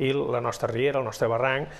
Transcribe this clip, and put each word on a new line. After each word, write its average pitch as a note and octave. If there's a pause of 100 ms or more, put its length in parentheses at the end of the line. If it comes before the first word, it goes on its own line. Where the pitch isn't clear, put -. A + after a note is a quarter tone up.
i C3+
la C3+
nostra A#2
riera, C3
el B2+
nostre A2+
barranc, C3